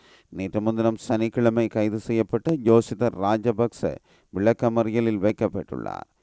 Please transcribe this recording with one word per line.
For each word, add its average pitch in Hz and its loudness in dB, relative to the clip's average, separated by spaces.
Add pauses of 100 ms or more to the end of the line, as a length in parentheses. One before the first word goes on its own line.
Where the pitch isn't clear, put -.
(300)
நேற்று 95 -4
முன்தினம் 113 0
சனிக்கிழமை 113 0
கைது 107 -2
செய்யப்பட்ட 113 0
யோசித 113 4
ராஜபக்ச 107 -2 (380)
விளக்கமறியலில் 113 2
வைக்கப்பட்டுள்ளார். 69 -4 (160)